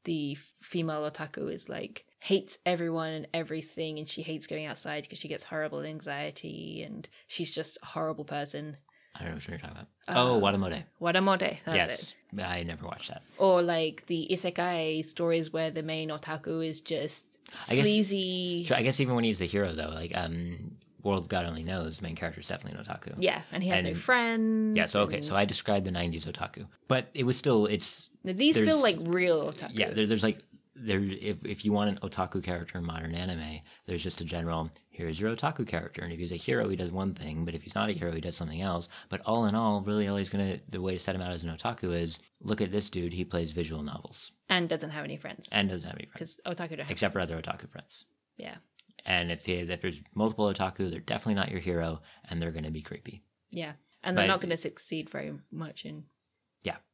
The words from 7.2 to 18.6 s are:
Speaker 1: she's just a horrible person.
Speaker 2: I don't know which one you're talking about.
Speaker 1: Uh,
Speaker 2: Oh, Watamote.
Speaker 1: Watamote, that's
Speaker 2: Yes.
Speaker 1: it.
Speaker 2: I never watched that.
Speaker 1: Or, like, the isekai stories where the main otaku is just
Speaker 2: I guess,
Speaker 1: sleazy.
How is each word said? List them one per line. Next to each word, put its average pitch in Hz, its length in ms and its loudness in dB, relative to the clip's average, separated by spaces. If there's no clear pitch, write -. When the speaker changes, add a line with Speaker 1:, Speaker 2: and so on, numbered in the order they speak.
Speaker 1:
she's - 240 -4
just - 300 -6
a - 40 -18
horrible 156 400 -4
person. 147 520 -6
Speaker 2:
I - 40 -14
don't 87 100 -6
know 80 60 -6
which 76 120 -10
one 90 60 -8
you're 82 60 -8
talking 80 80 -14
about. - 100 -16
Speaker 1:
Uh, 123 260 6
Speaker 2:
Oh, 110 80 6
Watamote. 98 420 4
Speaker 1:
Watamote, 185 640 4
that's 165 100 0
Speaker 2:
Yes. - 380 0
Speaker 1:
it. 101 80 -4
Speaker 2:
I 90 220 -2
never 82 220 -6
watched - 240 -8
that. - 120 -10
Speaker 1:
Or, 185 240 8
like, 165 460 2
the 165 240 0
isekai 175 760 0
stories 165 480 2
where 160 160 0
the 156 140 -4
main 156 260 -2
otaku 156 560 -4
is 160 160 -4
just 151 460 -4
Speaker 2:
I 123 60 4
guess, 135 80 8
Speaker 1:
sleazy. 185 840 4